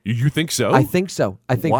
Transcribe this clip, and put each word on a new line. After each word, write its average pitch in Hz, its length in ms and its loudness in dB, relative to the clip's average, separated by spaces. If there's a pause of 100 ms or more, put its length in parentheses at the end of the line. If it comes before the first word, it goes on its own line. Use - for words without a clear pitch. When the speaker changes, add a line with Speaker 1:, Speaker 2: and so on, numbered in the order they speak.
Speaker 1:
You, 107 100 -2
you 123 160 0
think 156 220 -2
so? 113 220 0
Speaker 2:
I 135 100 4
think 180 260 0
so. 104 380 -4
I 127 80 0
think 151 240 0